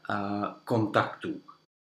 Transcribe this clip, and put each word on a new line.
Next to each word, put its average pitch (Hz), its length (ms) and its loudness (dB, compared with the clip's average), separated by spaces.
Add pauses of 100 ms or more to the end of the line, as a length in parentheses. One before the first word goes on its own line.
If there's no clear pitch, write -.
eh, 104 60 0 (500)
kontaktů. 107 760 2 (400)